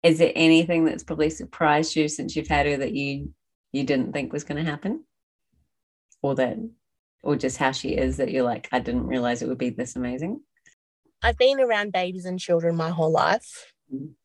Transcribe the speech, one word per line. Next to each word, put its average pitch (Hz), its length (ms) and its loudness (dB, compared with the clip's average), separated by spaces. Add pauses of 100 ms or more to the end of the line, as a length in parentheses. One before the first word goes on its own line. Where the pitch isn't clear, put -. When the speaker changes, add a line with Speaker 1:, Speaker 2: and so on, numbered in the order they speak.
Speaker 1:
Is 165 160 6
there 165 160 6
anything 165 500 4
that's - 200 -2
probably 156 260 0
surprised 156 680 0
you 151 120 2
since - 280 -8
you've 151 120 -4
had 147 180 2
her 143 120 0
that 123 140 -4
you, 139 400 -6 (400)
you 135 120 -2
didn't 131 280 0
think 139 200 -6
was 147 120 -6
gonna 151 200 -4
happen? 190 400 -4 (1160)
Or 139 140 0
that, 127 240 0 (640)
or 147 140 2
just 131 200 -2
how 135 160 2
she - 240 -4
is 131 220 0
that - 120 0
you're 127 140 0
like, 117 280 -4
"I 127 80 2
didn't 120 260 -2
realize 120 340 -2
it - 80 -4
would 127 100 -4
be 123 120 -2
this 127 260 -8
amazing"? 131 440 -6 (840)
Speaker 2:
I've 233 160 2
been 269 220 4
around 208 320 2
babies 185 340 -4
and 185 120 -4
children 170 380 2
my 165 140 0
whole 160 220 2
life. - 600 0 (220)
Speaker 1:
Mm. 143 160 -10 (140)